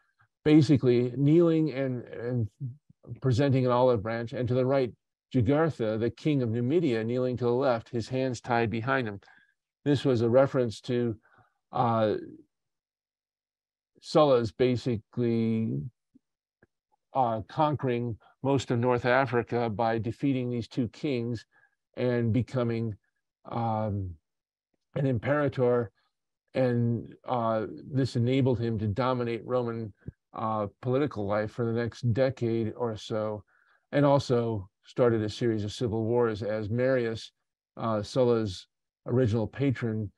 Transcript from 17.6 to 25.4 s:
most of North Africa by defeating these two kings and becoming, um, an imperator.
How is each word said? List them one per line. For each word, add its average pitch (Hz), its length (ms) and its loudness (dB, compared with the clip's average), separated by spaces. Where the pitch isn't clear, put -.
most 135 280 0
of 120 80 0
North 123 260 0
Africa 120 640 2
by 113 300 0
defeating 123 520 -4
these 120 180 -6
two 120 200 -4
kings 120 560 -6
and 120 360 0
becoming, 117 640 -2
um, 110 600 -4
an 135 120 -2
imperator. 123 840 0